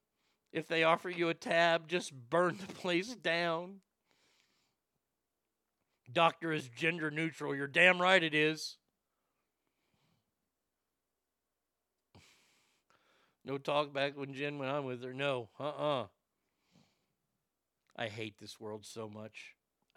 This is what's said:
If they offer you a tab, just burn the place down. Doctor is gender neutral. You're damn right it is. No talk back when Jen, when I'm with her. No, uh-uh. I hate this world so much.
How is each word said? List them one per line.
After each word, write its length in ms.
If 140
they 180
offer 240
you 180
a 60
tab, 560
just 240
burn 280
the 160
place 420
down. 640
Doctor 440
is 160
gender 420
neutral. 420
You're 140
damn 340
right 220
it 120
is. 420
No 140
talk 340
back 240
when 180
Jen, 240
when 120
I'm 160
with 180
her. 100
No, 360
uh-uh. 460
I 100
hate 320
this 180
world 280
so 240
much. 460